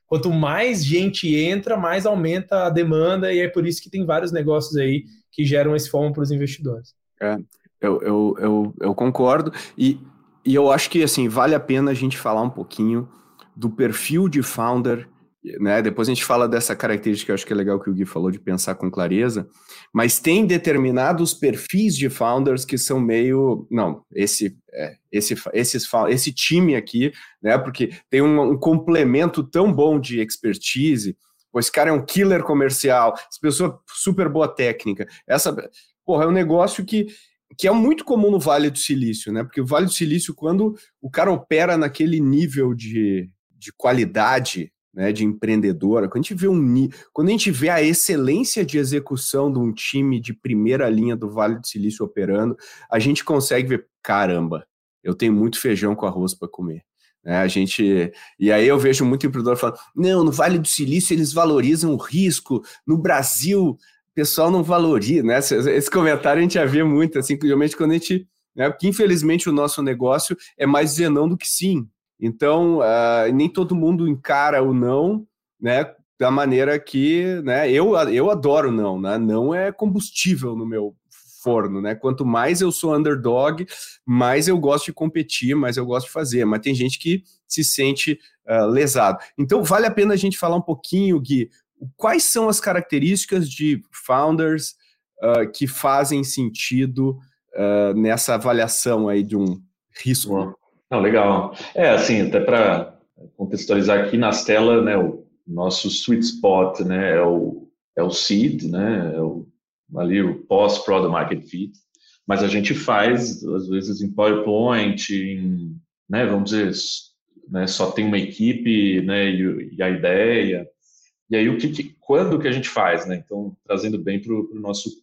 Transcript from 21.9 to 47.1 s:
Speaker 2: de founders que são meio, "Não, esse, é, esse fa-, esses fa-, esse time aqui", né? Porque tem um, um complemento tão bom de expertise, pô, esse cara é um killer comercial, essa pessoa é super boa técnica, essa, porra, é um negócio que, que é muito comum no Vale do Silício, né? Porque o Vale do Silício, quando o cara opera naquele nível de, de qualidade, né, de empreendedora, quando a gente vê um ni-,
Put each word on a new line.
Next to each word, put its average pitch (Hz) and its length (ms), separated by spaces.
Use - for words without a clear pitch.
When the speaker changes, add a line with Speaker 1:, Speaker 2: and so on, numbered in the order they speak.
Speaker 2:
de 135 120
founders 127 560
que 131 140
são 131 220
meio, 123 680
"Não, 98 360
esse, 101 420
é, 76 220
esse 208 240
fa-, - 180
esses 120 320
fa-, 110 240
esse 127 240
time 165 440
aqui", 123 360
né? 110 160
Porque 131 320
tem 139 140
um, 147 300
um 143 40
complemento 160 840
tão 180 300
bom 147 260
de 123 220
expertise, 110 960
pô, 123 80
esse - 140
cara 156 180
é - 20
um 139 140
killer 190 380
comercial, 131 720
essa - 260
pessoa 151 300
é - 220
super 185 360
boa 147 180
técnica, 110 600
essa, - 260
porra, 156 160
é 160 60
um 170 40
negócio 180 520
que, 214 240
que - 80
é 196 60
muito 247 320
comum 214 260
no 196 80
Vale 147 320
do 135 80
Silício, 117 540
né? 113 100
Porque 131 180
o 127 60
Vale 151 200
do 180 60
Silício, 165 440
quando 196 400
o 135 100
cara 185 220
opera 170 440
naquele 160 440
nível 139 540
de, 107 540
de - 220
qualidade, 117 1000
né, 95 160
de 107 140
empreendedora, 104 840
quando 120 160
a - 60
gente 208 60
vê 185 140
um 180 120
ni-, 131 300